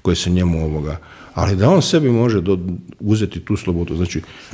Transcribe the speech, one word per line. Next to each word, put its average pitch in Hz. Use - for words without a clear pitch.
koji 87
se -
njemu, 87
ovoga, 78
ali 92
da 104
on 190
sebi 151
može 117
do-, 92
uzeti 107
tu 104
slobodu. 85
Znači, 87